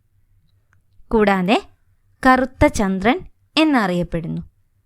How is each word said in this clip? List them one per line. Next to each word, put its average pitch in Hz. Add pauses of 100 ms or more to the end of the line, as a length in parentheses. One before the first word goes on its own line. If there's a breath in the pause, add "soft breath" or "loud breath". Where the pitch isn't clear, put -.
(1120)
കൂടാതെ 202 (680)
കറുത്ത 262 (120)
ചന്ദ്രൻ 196 (380)
എന്നറിയപ്പെടുന്നു. 180 (440)